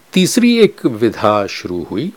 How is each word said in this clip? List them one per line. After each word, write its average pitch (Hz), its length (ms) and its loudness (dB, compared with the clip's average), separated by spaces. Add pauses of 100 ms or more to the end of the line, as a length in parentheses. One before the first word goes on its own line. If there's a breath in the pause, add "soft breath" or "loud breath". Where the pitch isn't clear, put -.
(120)
तीसरी 233 460 2
एक - 280 2
विधा 107 600 0
शुरू 87 380 -8
हुई। 113 320 -8